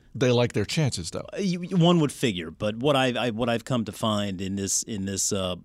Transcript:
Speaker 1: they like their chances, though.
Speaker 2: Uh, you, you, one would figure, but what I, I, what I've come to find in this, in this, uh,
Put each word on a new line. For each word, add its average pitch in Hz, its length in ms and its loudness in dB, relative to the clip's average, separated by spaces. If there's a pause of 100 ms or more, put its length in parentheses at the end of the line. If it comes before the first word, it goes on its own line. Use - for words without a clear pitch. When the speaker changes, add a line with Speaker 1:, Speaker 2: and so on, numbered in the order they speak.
(160)
Speaker 1:
they 127 160 4
like 120 220 4
their 104 120 0
chances, 113 460 -2
though. - 200 -8
Speaker 2:
Uh, 170 100 -6
you, 180 200 -2
you, 180 160 -2
one 170 220 6
would 143 120 2
figure, 90 380 -2
but 107 260 -4
what 135 200 2
I, 127 320 2
I, - 20 0
what 113 180 -2
I've 117 160 0
come 120 220 -2
to 107 60 -8
find 104 500 -2
in 98 140 -4
this, 98 260 -2
in 98 240 -6
this, 98 260 -2
uh, 92 340 -2